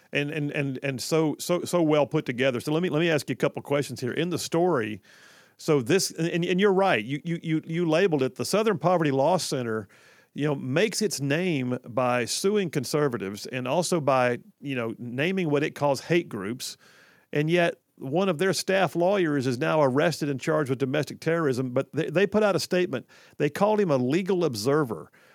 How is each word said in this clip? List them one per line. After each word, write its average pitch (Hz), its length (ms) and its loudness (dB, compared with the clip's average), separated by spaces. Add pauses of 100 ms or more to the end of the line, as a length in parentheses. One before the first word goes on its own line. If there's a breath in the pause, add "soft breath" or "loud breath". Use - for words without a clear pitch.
(120 loud breath)
and, 143 200 -2
and, 147 200 -4
and, 139 300 -4
and 139 180 -4
so, 160 380 0
so, - 260 -2
so 175 200 0
well 151 240 4
put 156 180 -2
together. 127 340 0
So 151 140 -4
let 160 80 2
me, 180 80 0
let 147 100 0
me 170 120 2
ask 151 180 0
you 139 40 -2
a - 20 -8
couple - 260 -2
questions 143 400 -2
here. 120 100 -4
In 175 200 -2
the 147 80 -2
story, 139 600 0 (580 loud breath)
so 151 220 2
this, 160 300 2
and, 170 340 -2
and 180 160 0
you're 202 140 4
right, 180 320 2
you, 139 180 -6
you, 170 200 -4
you, 160 240 0
you 165 200 -2
labeled 156 360 4
it, 131 100 -2
the 123 120 -4
Southern 214 340 0
Poverty 170 320 2
Law 139 260 4
Center, 117 500 -4 (460 soft breath)
you 143 140 -4
know, 147 80 -2
makes 160 480 -2
its 165 180 -4
name 139 560 0 (100)
by 123 380 0
suing 196 460 0
conservatives 120 760 -2
and 127 220 -6
also 165 340 0
by, 127 380 2 (200)
you 139 160 -6
know, 117 220 -4
naming 151 540 -2
what 143 100 2
it 151 140 -4
calls 143 260 0
hate 170 260 0
groups. 110 500 -8 (540 soft breath)
And 151 160 0
yet 170 280 2 (240)
one 160 280 0
of 165 120 0
their 190 140 2
staff 190 420 0
lawyers 170 500 2
is 127 140 0
now 156 240 2
arrested 143 480 2
and 131 100 -6
charged 151 300 0
with 127 80 -2
domestic 135 400 -2
terrorism, 139 500 0
but 135 240 -2
they, 160 160 -2
they 175 160 2
put 208 160 2
out 202 140 4
a 156 40 0
statement. 180 460 -2 (320 loud breath)
They 147 140 0
called 208 280 2
him 190 120 2
a 135 60 4
legal 175 460 0
observer. 120 680 0 (240 soft breath)